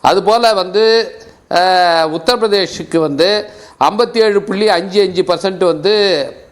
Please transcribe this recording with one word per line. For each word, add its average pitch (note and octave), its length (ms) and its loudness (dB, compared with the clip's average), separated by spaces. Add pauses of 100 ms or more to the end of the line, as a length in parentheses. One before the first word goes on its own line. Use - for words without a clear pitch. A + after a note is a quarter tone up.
அதுபோல G#3 520 2
வந்து, G#3+ 600 0 (380)
ஆ, F3 80 2 (460)
உத்தரப்பிரதேஷுக்கு F#3 920 -2
வந்து E3 520 0 (300)
ஐம்பத்தி G#3 380 0
ஏழு G3+ 240 2
புள்ளி G3+ 260 -2
அஞ்சு F#3+ 320 0
அஞ்சு F#3 220 0
பர்சன்ட் F3+ 420 -2
வந்து F3 640 0 (260)